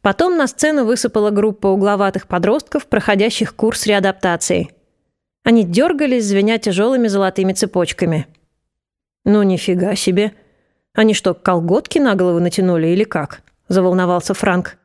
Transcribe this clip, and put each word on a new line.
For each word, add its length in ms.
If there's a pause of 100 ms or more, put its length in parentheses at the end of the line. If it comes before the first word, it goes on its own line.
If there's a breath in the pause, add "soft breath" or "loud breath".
Потом 320
на 120
сцену 360
высыпала 460
группа 380
угловатых 600
подростков, 600
проходящих 680
курс 300
реадаптации. 840 (760)
Они 200
дергались, 640
звеня 320
тяжелыми 500
золотыми 460
цепочками. 760 (960)
"Ну, 200
нифига 520
себе! 380 (600 soft breath)
Они 200
что, 200
колготки 680
на 160
голову 240
натянули 480
или 180
как?" — 380 (260)
заволновался 640
Франк. 520